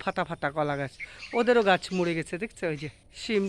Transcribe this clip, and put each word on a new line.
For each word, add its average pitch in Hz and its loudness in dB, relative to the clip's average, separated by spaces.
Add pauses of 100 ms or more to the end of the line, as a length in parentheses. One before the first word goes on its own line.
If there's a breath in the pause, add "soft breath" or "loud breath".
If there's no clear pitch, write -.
ফাটা 185 -2
ফাটা 160 -4
কলা 147 0
গাছ। 139 -6 (460 loud breath)
ওদেরও 233 6
গাছ 180 4 (120)
মরে 175 2
গেছে, 160 -6
দেখছো? - -8
ওই 151 -6
যে 151 -6 (320)
শিম 208 0